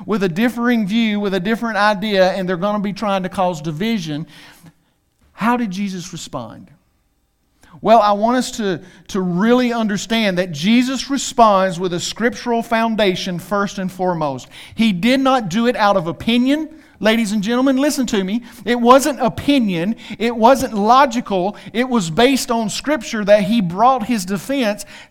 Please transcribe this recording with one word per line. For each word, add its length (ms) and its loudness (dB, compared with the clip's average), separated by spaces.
with 180 -2
a 60 2
differing 560 0
view, 360 0
with 120 -2
a 60 0
different 380 -2
idea, 540 2
and 160 -4
they're 100 -2
gonna 220 -2
be 140 -4
trying 300 -2
to 60 -4
cause 320 -2
division. 680 -4
How 240 -2
did 160 -4
Jesus 400 -6
respond? 600 -12
Well, 200 6
I 120 4
want 240 0
us 200 -2
to, 240 -4
to 120 -4
really 500 2
understand 680 -2
that 120 -2
Jesus 580 0
responds 680 2
with 140 -4
a 60 -4
scriptural 640 -4
foundation 760 -2
first 400 -4
and 140 -6
foremost. 560 -4
He 180 2
did 280 2
not 300 2
do 180 0
it 80 2
out 200 4
of 120 -2
opinion. 640 0
Ladies 320 2
and 100 -2
gentlemen, 360 0
listen 300 0
to 180 0
me. 180 -4
It 160 0
wasn't 400 4
opinion. 720 0
It 180 -2
wasn't 380 4
logical. 840 2
It 160 -2
was 220 0
based 420 2
on 180 -2
Scripture 540 -4
that 200 6
he 180 0
brought 460 2
his 180 -2
defense 580 -4